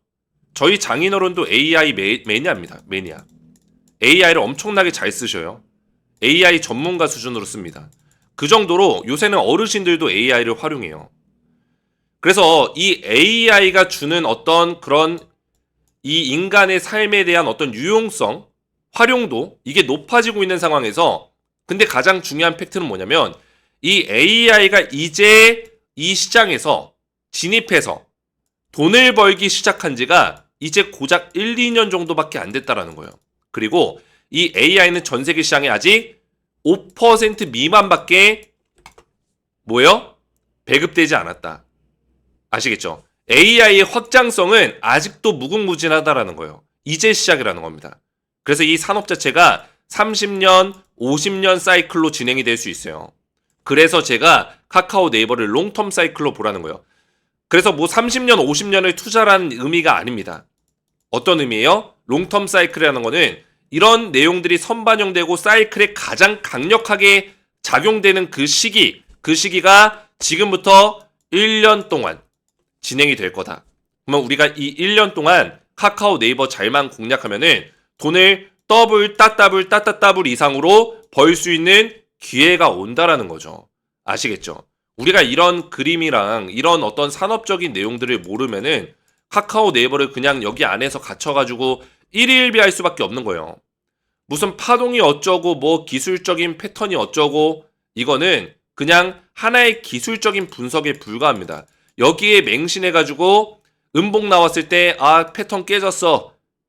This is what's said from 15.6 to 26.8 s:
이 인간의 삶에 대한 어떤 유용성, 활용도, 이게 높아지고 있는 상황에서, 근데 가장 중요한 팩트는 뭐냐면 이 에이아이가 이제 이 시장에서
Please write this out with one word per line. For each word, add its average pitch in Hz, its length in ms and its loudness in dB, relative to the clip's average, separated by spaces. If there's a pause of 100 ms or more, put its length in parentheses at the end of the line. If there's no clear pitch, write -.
이 156 220 -4
인간의 185 560 0
삶에 208 440 -2
대한 170 240 2
어떤 127 240 -4
유용성, 175 720 -4 (460)
활용도, 220 720 -2
이게 151 180 0
높아지고 208 600 -2
있는 185 160 -2
상황에서, 143 720 -2 (360)
근데 196 180 -2
가장 180 380 0
중요한 165 340 -2
팩트는 185 300 -8
뭐냐면 101 480 -2 (460)
이 180 280 0
에이아이가 202 840 4
이제 208 720 4 (300)
이 170 200 -4
시장에서 151 800 -2 (380)